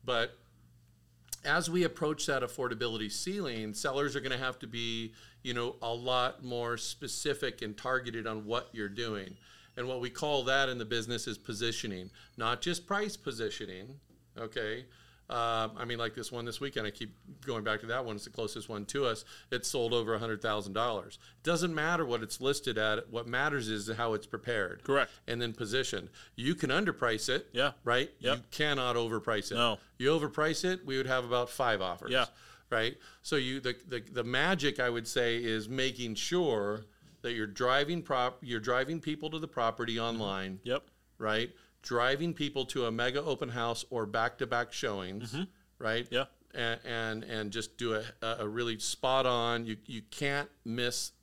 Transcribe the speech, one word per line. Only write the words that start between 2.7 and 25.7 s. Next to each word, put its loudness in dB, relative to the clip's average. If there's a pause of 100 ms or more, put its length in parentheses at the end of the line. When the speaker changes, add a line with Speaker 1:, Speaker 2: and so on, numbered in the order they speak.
Speaker 1:
ceiling, -4
sellers 0
are 0
gonna -2
have -2
to -12
be, -4 (280)
you -2
know, 0
a -2
lot 2
more -2
specific -4
and -6
targeted -2
on -4
what -2
you're -4
doing. -4 (400)
And -4
what -2
we -4
call 2
that 4
in -2
the -4
business -2
is -4
positioning, -4 (260)
not 0
just -2
price 0
positioning, -6 (360)
okay? -4 (440)
Um, 2
I -4
mean, -4
like -2
this -6
one -4
this -6
weekend, -2
I -2
keep -10 (300)
going -2
back 2
to -12
that 0
one. -4
It's -8
the -12
closest -6
one -6
to 0
us. 0 (240)
It -2
sold 2
over 4
a 2
hundred -2
thousand 0
dollars. 0 (240)
Doesn't 2
matter 2
what 2
it's -6
listed 2
at. 2
What -4
matters 2
is -2
how 2
it's -2
prepared. -2
Speaker 2:
Correct. 4 (160)
Speaker 1:
And -2
then -2
positioned. -2 (260)